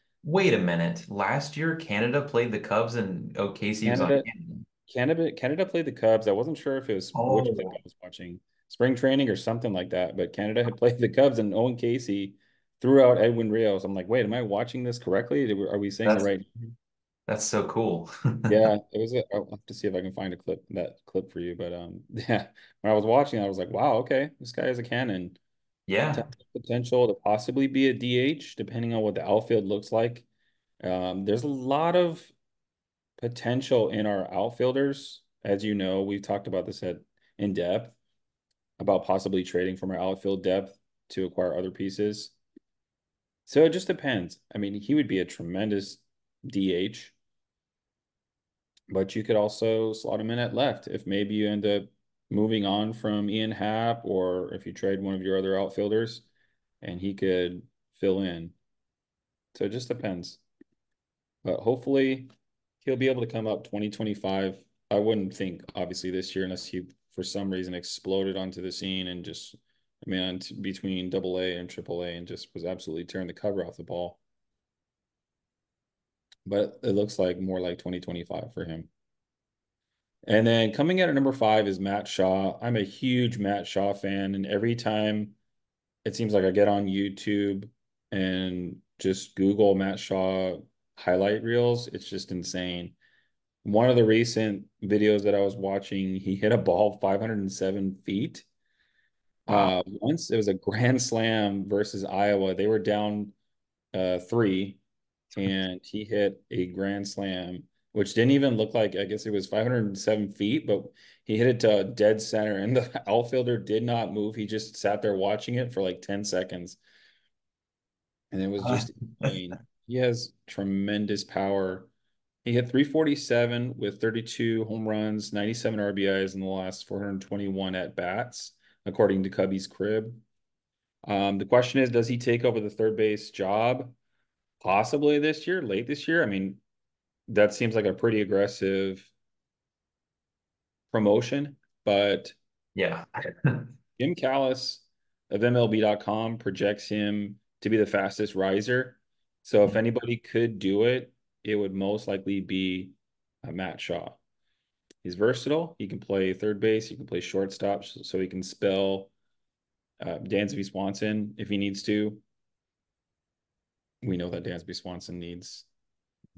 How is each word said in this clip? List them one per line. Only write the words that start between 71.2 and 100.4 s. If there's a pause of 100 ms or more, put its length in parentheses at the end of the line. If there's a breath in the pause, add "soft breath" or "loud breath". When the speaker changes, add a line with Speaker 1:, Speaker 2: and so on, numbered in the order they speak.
Speaker 2:
A
and
triple
A
and
just
was
absolutely
tearing
the
cover
off
the
ball. (2250)
But
it
looks
like
more
like
twenty
twenty-five
for
him. (1400)
And
then
coming
out
at
number
five
is
Matt
Shaw.
I'm
a
huge
Matt
Shaw
fan,
and
every
time (760)
it
seems
like
I
get
on
YouTube (440)
and (220)
just
Google
Matt
Shaw (400)
highlight
reels,
it's
just
insane. (720)
One
of
the
recent (180)
videos
that
I
was
watching,
he
hit
a
ball
five
hundred
and
seven
feet. (1040)
Speaker 1:
Wow.
Speaker 2:
Uh,
once
it
was